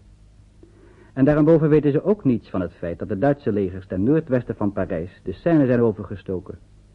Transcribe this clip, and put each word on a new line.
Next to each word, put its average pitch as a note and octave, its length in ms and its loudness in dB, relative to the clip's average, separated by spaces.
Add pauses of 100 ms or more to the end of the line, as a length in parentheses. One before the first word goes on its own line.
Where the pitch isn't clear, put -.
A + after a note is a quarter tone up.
(1120)
En C3+ 120 0
daarboven D3+ 440 4
weten D3 240 4
ze D3 100 0
ook G3+ 220 -2
niets A#2+ 260 -2
van G2 100 -4
het F2 120 -6
feit E2+ 260 -8
dat G2 100 -8
de G2+ 100 -6
Duitse C#3 340 0
legers F#2 340 -4
ten F#2+ 160 -4
noordwesten C3 540 -2
van G2+ 160 -4
Parijs F#2 500 -6
de F#2+ 100 -8
Seine D#3 340 2
zijn B2 140 2
overgestoken G2 760 -4 (360)